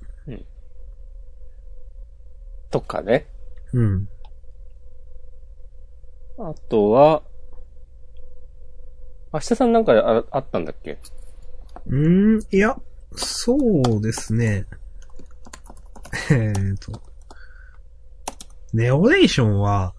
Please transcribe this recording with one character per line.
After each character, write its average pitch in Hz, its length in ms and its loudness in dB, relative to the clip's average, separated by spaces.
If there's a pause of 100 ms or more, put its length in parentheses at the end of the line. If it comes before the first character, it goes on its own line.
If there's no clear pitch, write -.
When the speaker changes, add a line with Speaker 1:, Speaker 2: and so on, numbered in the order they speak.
(280)
Speaker 1:
う 127 40 -8
ん。 - 120 -12 (2250)
と - 100 2
か - 220 -6
ね。 117 240 2 (460)
Speaker 2:
う 123 100 4
ん。 98 260 2 (2250)
Speaker 1:
あ 170 160 -8 (140)
と 107 240 4
は、 143 300 8 (2000)
明 151 80 -2
日 - 160 2
さ 262 80 4
ん 233 80 6
な 226 80 6
ん 220 40 4
か 143 100 6
あ、 113 360 6
あ 135 80 -2
っ - 100 -4
た - 120 -2
ん 82 40 -2
だ - 80 -6
っ - 80 -12
け？ - 180 -10 (880)
Speaker 2:
う - 40 -4
ー 180 480 6
ん、 - 20 -4 (120)
い 196 60 4
や、 220 220 4 (360)
そ - 400 0
う 135 440 4
で 110 120 0
す - 200 -6
ね。 110 340 2 (1600)
え 110 220 4
ー 98 240 2
と、 - 260 -10 (1700)
ネ 117 200 4
オ 170 160 6
レ 381 140 6
ー 220 60 10
シ - 120 2
ョ 113 60 6
ン 101 120 4
は、 101 400 2